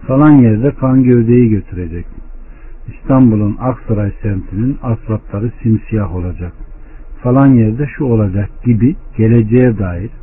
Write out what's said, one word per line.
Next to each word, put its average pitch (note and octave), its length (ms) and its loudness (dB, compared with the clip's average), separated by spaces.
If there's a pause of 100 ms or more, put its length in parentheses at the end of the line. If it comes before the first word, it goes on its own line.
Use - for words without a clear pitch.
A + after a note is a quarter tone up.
Falan C#3+ 240 4
yerde B2 400 4
kan C3 320 0
gövdeyi A#2+ 480 4
götürecek. F2 560 -6 (800)
İstanbul'un A2 720 2
Aksaray A2 520 -4 (100)
semtinin G#2 600 -4
asfaltları A2 720 -6 (100)
simsiyah G#2 520 -2
olacak. F2 380 -8 (720)
Falan C3 240 4
yerde A#2+ 400 2 (100)
şu D3+ 80 -6
olacak G2+ 600 -2
gibi A#2+ 320 2 (200)
geleceğe A2+ 640 2
dair F#2 320 -6 (120)